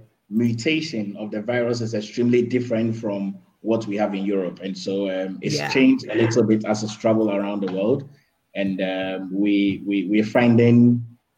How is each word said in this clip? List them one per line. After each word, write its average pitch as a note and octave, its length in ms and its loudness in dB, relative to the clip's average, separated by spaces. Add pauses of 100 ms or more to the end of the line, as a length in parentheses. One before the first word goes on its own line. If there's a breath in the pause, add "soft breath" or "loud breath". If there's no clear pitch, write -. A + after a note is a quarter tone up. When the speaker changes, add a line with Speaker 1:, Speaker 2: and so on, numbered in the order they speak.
(300)
Speaker 1:
mutation A#2 840 -2
of G#2 140 -10
the G#2+ 100 -6
virus A#2+ 420 -2
is A2 120 -6
extremely A#2+ 480 0
different A#2 540 -2
from G2 400 -6 (240)
what A2 260 -2
we G2+ 80 -6
have G2+ 200 -2
in G2 100 -4
Europe. F#2+ 380 -2
And F#2+ 140 -8
so, G2 320 -4
um, F#2+ 340 -6
it's D2 140 -4
Speaker 2:
Yeah. D2 120 -4
Speaker 1:
changed C3 400 4
a A2 60 -6
little A2+ 280 2
bit G#2+ 220 2
as A2 180 -2
it's G#2+ 140 -8
traveled A2 340 2
around G2+ 300 -2
the F#2+ 120 -4
world. A2 360 0 (480 soft breath)
And, G2 240 -2
um, F#2+ 520 -4
we, G2+ 540 0
we, G2 200 0
we're G#2+ 180 2
finding A#2+ 800 6 (340)